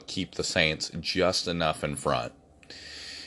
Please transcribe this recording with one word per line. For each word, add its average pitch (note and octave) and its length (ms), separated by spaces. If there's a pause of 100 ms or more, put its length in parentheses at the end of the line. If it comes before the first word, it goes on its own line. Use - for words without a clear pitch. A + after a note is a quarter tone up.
keep - 280
the - 100
Saints D#2 460 (100)
just F2+ 480
enough E2 360
in D2 120
front. B1+ 360 (960)